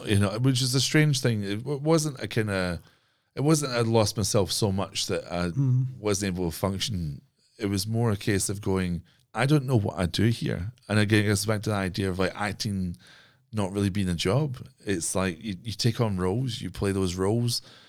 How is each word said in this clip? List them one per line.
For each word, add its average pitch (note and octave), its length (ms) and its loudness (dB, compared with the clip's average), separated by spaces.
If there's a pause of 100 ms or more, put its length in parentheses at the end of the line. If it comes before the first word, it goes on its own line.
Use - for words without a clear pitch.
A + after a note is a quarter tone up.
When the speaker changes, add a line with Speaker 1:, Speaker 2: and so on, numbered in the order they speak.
Speaker 1:
you G#2 120 4
know, G2+ 220 2
which B2+ 200 2
is B2+ 140 0
a C3+ 60 2
strange D3+ 400 4
thing. A2 240 2
It G2+ 140 -4
w-, C#3 200 -6
wasn't D#3 420 2
a G#2+ 60 -6
kinda, F#2+ 560 -2 (520)
it - 80 -6
wasn't D3 300 2
I A#2+ 80 2
lost A2+ 360 4
myself G2 360 2
so G2+ 200 2
much F#2+ 340 -2
that F2 260 -4
I F2 180 0
Speaker 2:
Mm. C3 360 2 (120)
Speaker 1:
wasn't G2 380 0
able F2 140 0
to - 60 -6
function. F#2 640 -2 (360)
It A2 80 -2
was G2 200 -2
more A2+ 240 2
a G2 60 2
case G2 340 0
of G2+ 100 -6
going, F#2 420 0 (300)
"I A#2 140 0
don't C#3+ 180 4
know C3 140 2
what G2+ 200 -2
I F2+ 80 2
do F2+ 200 0
here." A#2 460 -2 (160)
And G#2 100 2
again, G#2+ 260 4
it G2+ 40 0
goes G2+ 180 0
back G#2+ 160 -2
to A2 80 -2
the G#2 60 0
idea F#2+ 340 -2
of, F2+ 80 -2
like, F#2 160 0
acting F#2+ 600 -4 (560)
not G2+ 200 -2
really G2+ 160 2
being F#2+ 200 0
a F2 60 2
job. B2 440 0 (260)
It's F#2 300 -2
like F#2 280 -2
you, G2+ 200 -6
you A2 100 -6
take - 260 0
on G#2+ 200 0
roles, G#2+ 420 -2
you G2 80 -6
play G2 240 0
those F#2+ 220 0
roles. A2+ 480 0 (260)